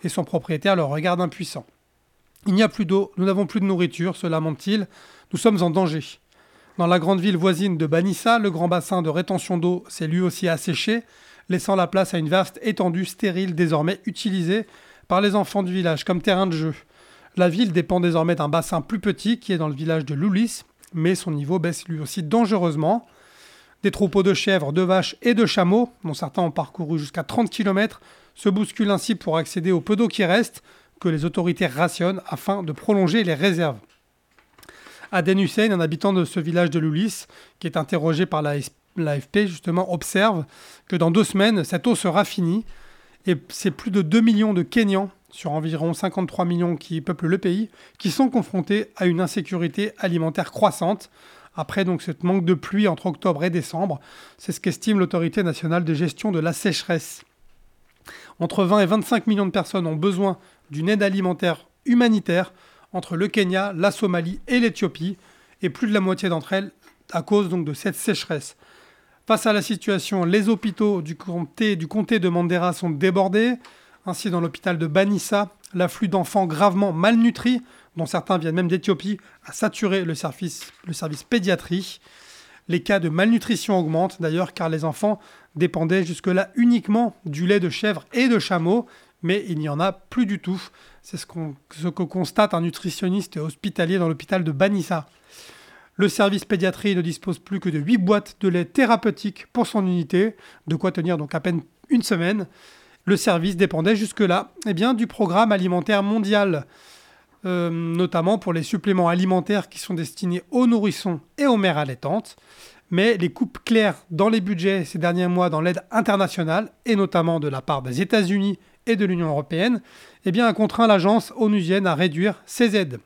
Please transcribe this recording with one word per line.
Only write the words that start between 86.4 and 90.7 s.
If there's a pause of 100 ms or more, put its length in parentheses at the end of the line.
uniquement (100)
du
lait
de
chèvre
et
de
chameau, (380)
mais
il
n'y
en
a
plus
du
tout. (400)